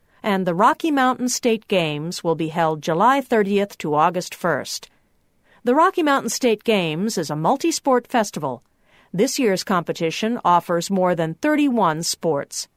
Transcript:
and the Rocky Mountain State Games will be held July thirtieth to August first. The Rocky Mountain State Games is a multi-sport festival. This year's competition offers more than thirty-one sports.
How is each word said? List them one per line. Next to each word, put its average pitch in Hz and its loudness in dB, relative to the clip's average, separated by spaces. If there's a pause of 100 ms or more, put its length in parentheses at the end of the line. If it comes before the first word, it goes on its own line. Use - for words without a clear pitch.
(220)
and 190 0
the 175 0
Rocky 285 2
Mountain 254 0
State 226 -2
Games 160 -2
will 165 0
be 156 -4
held 160 -2
July 214 2
thirtieth 202 0
to 151 -4
August 170 0
first. - -4 (760)
The 285 2
Rocky 349 2
Mountain 277 0
State 226 0
Games 190 0
is 156 -4
a 151 -4
multi-sport 247 0
festival. 151 -4 (520)
This 233 0
year's 202 2
competition 170 -2
offers 175 2
more 180 2
than 165 -2
thirty-one 240 0
sports. - -4